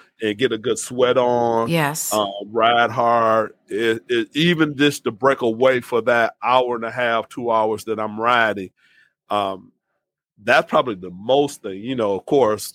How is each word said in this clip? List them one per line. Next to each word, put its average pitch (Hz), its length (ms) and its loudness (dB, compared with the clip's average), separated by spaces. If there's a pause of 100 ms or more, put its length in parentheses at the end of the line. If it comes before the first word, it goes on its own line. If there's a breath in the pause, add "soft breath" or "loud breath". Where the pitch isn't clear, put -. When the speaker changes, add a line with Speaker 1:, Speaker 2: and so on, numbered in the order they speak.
(200 loud breath)
Speaker 1:
and 107 180 -2
get 120 140 0
a 113 60 -4
good 113 220 -4
sweat 123 360 0
on, 120 540 2
Speaker 2:
Yes. 156 420 -2
Speaker 1:
um, 104 200 0 (160)
ride 113 420 2
hard. 113 640 2 (140)
It, 113 420 -2
it, 117 240 -2
even 156 420 0
just 139 280 0
to 120 80 -2
break 131 300 0
away 123 380 2
for 120 220 -2
that 117 400 0
hour 123 340 2
and 113 100 -8
a 113 40 -8
half, 117 400 -2
two 120 220 -6
hours 110 340 0
that 110 140 -6
I'm 107 200 -8
riding, 110 520 2 (580 soft breath)
um, 98 420 -4 (720)
that's 139 240 2
probably 131 280 0
the 90 160 -14
most 127 500 -2
thing. 98 220 -10
You 131 120 -6
know, 104 200 0
of 92 100 -10
course, 110 500 0